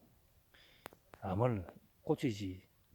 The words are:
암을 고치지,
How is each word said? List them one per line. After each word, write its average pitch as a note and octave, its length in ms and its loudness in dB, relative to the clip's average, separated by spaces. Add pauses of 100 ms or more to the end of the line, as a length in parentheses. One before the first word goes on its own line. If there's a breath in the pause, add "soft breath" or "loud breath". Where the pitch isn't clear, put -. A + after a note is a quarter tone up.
(1200 loud breath)
암을 G2+ 480 2 (360)
고치지, G#2 600 -2 (320)